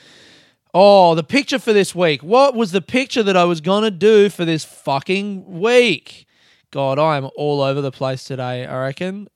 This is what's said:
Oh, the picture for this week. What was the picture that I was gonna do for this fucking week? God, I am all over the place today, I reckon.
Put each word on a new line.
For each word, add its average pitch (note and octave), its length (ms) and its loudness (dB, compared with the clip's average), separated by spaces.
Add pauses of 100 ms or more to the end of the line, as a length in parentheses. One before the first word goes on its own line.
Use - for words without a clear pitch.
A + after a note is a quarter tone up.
(720)
Oh, F#3+ 420 6
the E3 80 -2
picture C4+ 380 -2
for A3+ 120 -2
this G3 220 0
week. D#3+ 280 -2
What B3 340 2
was G#3+ 160 -4
the F#3 100 -2
picture B3+ 400 -4
that G3 140 0
I F3 80 4
was F3 160 -2
gonna G3+ 320 -2
do G3+ 360 4
for - 160 -6
this D#3+ 200 -4
fucking F#3 960 -6
week? A#3 640 0 (460)
God, C3+ 260 -2
I D#3 180 2
am C3+ 200 -6
all D3 260 -2
over C#3 180 -2
the C3+ 120 -6
place C3 320 -8
today, B2+ 420 -10
I C3 140 -10
reckon. F#3 560 -10